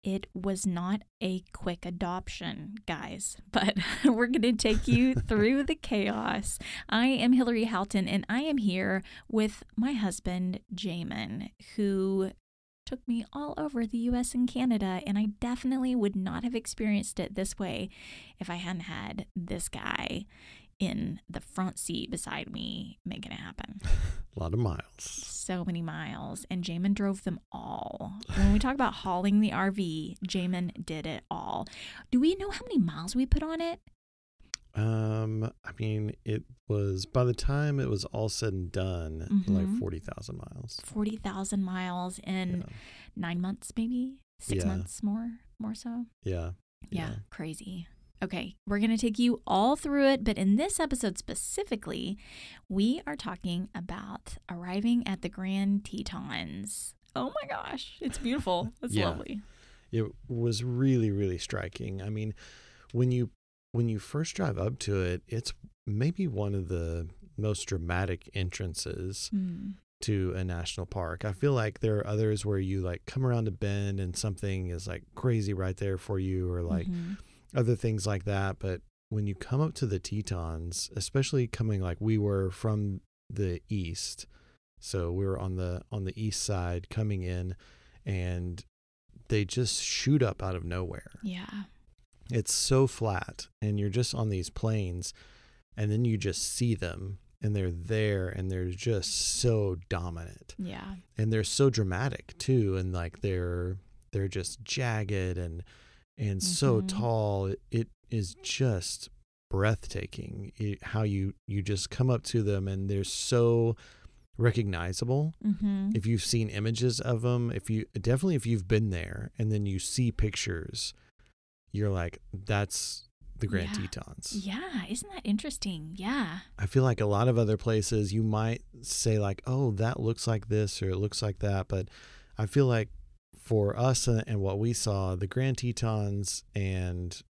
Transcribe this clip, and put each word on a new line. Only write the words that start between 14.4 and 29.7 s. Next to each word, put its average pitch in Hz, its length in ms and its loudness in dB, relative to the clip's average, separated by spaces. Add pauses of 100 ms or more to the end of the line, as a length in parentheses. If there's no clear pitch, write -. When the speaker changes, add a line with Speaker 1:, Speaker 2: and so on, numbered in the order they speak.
Speaker 1:
Canada, 214 600 2
and 202 100 2
I 214 100 4 (120)
definitely 254 560 2
would 202 220 2
not 190 260 -2
have 240 100 0
experienced 214 640 0
it 196 180 -4
this 190 220 -2
way 190 300 -4 (540)
if 175 80 -6
I 175 60 -4
hadn't 180 260 -4
had - 460 -8 (100)
this 175 320 -4
guy - 560 -4 (540)
in - 500 -2
the 170 100 -6
front - 400 -4
seat - 320 -4
beside - 400 -6
me - 540 -8
making - 260 -8
it - 80 -10
happen. - 460 -10
Speaker 2:
<laughs> - 40 0 (460)
A 80 40 -6
lot 82 140 0
of 113 60 2
miles. 95 220 0 (160)
Speaker 1:
So - 680 -8
many 170 200 -2
miles. 160 680 -8
And 180 140 -4
Jamin 175 320 2
drove 196 280 0
them 185 160 -4 (120)
all. - 640 -8 (200)
When 196 160 8
we 202 60 8
talk 254 160 4
about 262 220 2
hauling 196 440 4
the 214 120 4
R 190 180 2
V, 170 480 -2 (100)